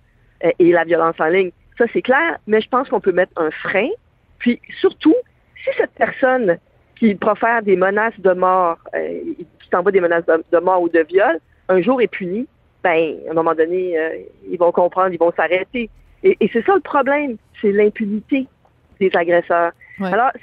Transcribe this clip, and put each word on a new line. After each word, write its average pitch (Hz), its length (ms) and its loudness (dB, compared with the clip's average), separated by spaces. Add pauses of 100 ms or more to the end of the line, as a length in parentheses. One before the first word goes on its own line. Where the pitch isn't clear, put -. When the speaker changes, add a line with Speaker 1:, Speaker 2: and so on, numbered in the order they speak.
(460)
Speaker 1:
euh, 165 120 2
et 170 140 6
la 165 140 2
violence 165 340 0
en 165 80 0
ligne. 185 240 0 (260)
Ça, 240 140 2
c'est 180 100 -4
clair, 294 360 0 (100)
mais 214 140 2
je - 80 -8
pense 247 180 -2
qu'on 208 140 -4
peut 196 100 0
mettre 180 240 0
un 156 160 -4
frein. 196 380 -4 (500)
Puis 240 200 -2 (200)
surtout, 349 360 2 (480)
si - 140 -6
cette 403 140 -2
personne 240 680 0 (420)
qui 214 160 2
profère 226 480 0
des 196 120 2
menaces 202 440 0
de 185 140 2
mort, 180 440 0 (180)
euh, 165 240 -8 (420)
qui - 80 -20
t'envoie 185 220 0
des 190 100 4
menaces 170 240 0
de, 165 260 2
de 170 80 4
mort 180 220 2
ou 170 80 0
de 170 180 2
viol, 214 320 2 (300)
un 185 120 2
jour 247 200 2
est 214 60 2
punie, 202 400 -8 (360)
ben, 160 320 0 (120)
à - 40 -8
un - 20 -6
moment 165 220 0
donné, 175 420 -2
euh, 160 120 -2 (400)
ils 185 80 -8
vont 175 140 2
comprendre, 180 420 0
ils 170 60 -6
vont 170 160 2
s'arrêter. 185 540 -2 (340)
Et, 190 160 4
et 214 140 2
c'est 226 120 0
ça - 100 2
le 294 60 0
problème, 277 560 -2 (240)
c'est 208 100 0
l'impunité 214 760 -2 (520)
des 190 160 0
agresseurs. 175 560 0 (280)
Speaker 2:
Ouais. 190 140 -4
Speaker 1:
Alors, 233 160 2 (140)